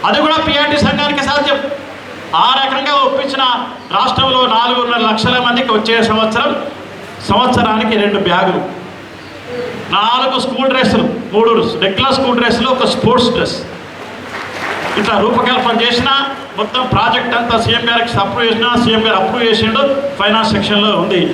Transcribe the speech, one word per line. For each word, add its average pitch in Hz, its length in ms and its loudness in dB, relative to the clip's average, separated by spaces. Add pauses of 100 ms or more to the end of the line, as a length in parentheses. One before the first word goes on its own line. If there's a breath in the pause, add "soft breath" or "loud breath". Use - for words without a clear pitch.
అది 294 140 2
కూడా 311 160 2
పిఆర్టీ 294 400 2
సంఘానికి 285 480 0
సాధ్యం. 285 360 0 (760)
ఆ 233 180 4 (100)
రకంగా 285 300 -2
ఒప్పించిన 269 480 0 (500)
రాష్ట్రంలో 254 540 2
నాలుగున్నర 240 680 0
లక్షల 247 260 2
మందికి 240 340 0
వచ్చే 220 300 2
సంవత్సరం, 220 540 0 (720)
సంవత్సరానికి 220 680 2
రెండు 202 220 2
బ్యాగులు, 180 460 0 (1300)
నాలుగు 247 480 0
స్కూల్ 262 280 0
డ్రెస్సులు, 240 340 2 (300)
మూడు 220 500 4
రెగ్యులర్ 269 320 2
స్కూల్ 247 240 2
డ్రెస్సులు, 240 300 2
ఒక 247 180 2
స్పోర్ట్స్ 233 440 2
డ్రెస్, - 320 -2 (1400)
ఇట్లా 196 220 0
రూపకల్పన 240 600 2
చేసిన 240 280 2 (480)
మొత్తం 233 360 -2
ప్రాజెక్ట్ 233 440 0
అంతా 233 240 0
సీఎం 233 300 0
గారికి 233 260 0
అప్రూవ్ 226 300 0
చేసిన, 226 220 2 (160)
సీఎం 220 220 2
గారు 220 100 2
అప్రూవ్ 240 280 0
చేసిండు, 226 580 2 (160)
ఫైనాన్స్ 214 320 2
సెక్షన్లో 208 460 0
ఉంది. 175 260 0 (120)